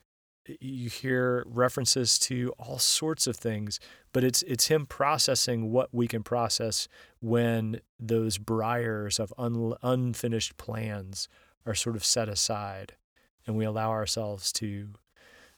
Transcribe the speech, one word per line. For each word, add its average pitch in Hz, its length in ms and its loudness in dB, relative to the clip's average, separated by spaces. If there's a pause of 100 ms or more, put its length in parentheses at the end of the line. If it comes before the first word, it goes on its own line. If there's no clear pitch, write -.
(480)
y-, - 120 -14
you 127 300 -8
hear 127 580 0
references 123 720 2
to 123 380 0
all 123 220 -8
sorts - 480 2
of 117 100 -2
things, 107 420 -4 (320)
but 127 120 4
it's, 127 200 4
it's - 240 0
him 156 180 4
processing 127 840 2
what 127 220 2
we 120 140 4
can 113 160 -2
process 113 640 0 (340)
when 113 580 2 (200)
those 113 380 2
briars 110 800 0
of 110 200 -4
un-, 117 440 0
unfinished 123 760 0
plans 104 720 -6 (360)
are 113 100 -2
sort 113 220 -2
of 101 80 -4
set 110 240 2
aside 101 640 -4 (520)
and 110 120 -2
we 110 80 2
allow 110 260 0
ourselves 107 600 -2
to, 104 400 -6 (640)